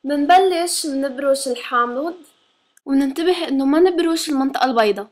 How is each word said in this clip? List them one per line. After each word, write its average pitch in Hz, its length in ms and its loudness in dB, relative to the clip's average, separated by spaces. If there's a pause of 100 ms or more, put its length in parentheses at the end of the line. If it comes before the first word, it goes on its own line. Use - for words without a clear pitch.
منبلش 339 800 2
منبرش 269 600 -2
الحامض، 247 680 -4 (680)
ومننتبه 285 640 0
إنه 269 160 0
ما 285 160 2
نبرش 339 480 2
المنطقة 269 360 0
البيضاء. 214 480 0